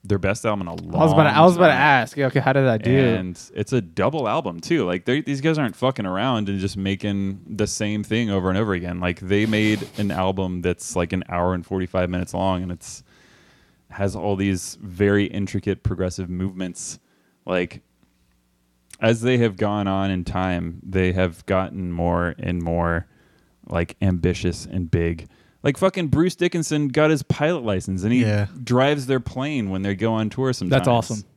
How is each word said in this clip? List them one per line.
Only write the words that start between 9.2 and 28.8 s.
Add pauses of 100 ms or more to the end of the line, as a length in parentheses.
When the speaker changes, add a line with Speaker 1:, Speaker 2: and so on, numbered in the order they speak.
Speaker 1:
made (120)
an
album
that's,
like,
an
hour
and
forty-five
minutes
long,
and
it's, (880)
has
all
these
very
intricate
progressive
movements. (480)
Like, (1200)
as
they
have
gone
on
in
time,
they
have
gotten
more
and
more, (600)
like,
ambitious
and
big. (360)
Like,
fucking
Bruce
Dickinson
got
his
pilot
license,
and
he
Speaker 3:
Yeah. (160)
Speaker 1:
drives